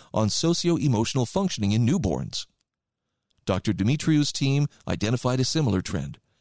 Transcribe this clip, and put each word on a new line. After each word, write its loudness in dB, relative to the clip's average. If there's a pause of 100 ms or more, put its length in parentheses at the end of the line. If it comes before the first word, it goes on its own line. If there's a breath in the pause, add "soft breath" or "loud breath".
(120)
on 2
socio-emotional 0
functioning 0
in 4
newborns. -2 (960)
Doctor 0
Demetriou's 2
team 0 (200 soft breath)
identified 0
a 0
similar 0
trend. -6 (220)